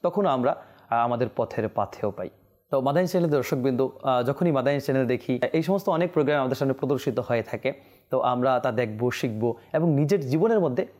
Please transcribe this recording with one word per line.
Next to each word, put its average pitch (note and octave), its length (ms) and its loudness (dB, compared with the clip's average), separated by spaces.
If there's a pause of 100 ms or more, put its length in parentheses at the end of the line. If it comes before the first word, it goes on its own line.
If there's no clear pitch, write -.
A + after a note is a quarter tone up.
তখন F#3+ 240 0
আমরা, C3 260 2
আহ, - 420 -8
আমাদের A#2+ 420 2
পথের A2 340 -2
পাথেও G2+ 420 -4
পাই। F#2 180 -10 (400)
তো C3+ 120 0
মাদানী D3 260 2
চ্যানেলের E3+ 280 2
দর্শকবৃন্দ, C3 520 0 (160)
আহ, B2+ 200 2
যখনই C#3 280 0
মাদানী C#3 280 0
চ্যানেল C3 280 0
দেখি, B2 320 -2 (140)
এই D#3+ 100 0
সমস্ত F#3+ 260 0
অনেক F3 240 0
প্রোগ্রাম D3 260 2
আমাদের C3 160 0
সামনে C3+ 180 0
প্রদর্শিত B2+ 460 -2
হয়ে A#2 240 -2
থাকে, C3 300 -6 (360)
তো C3 100 0
আমরা B2 400 2
তা B2+ 120 -2
দেখব, A#2 400 -2
শিখব A2+ 420 -2 (200)
এবং E3 160 2
নিজের D3+ 300 4
জীবনের D#3+ 400 2
মধ্যে D3+ 280 0 (120)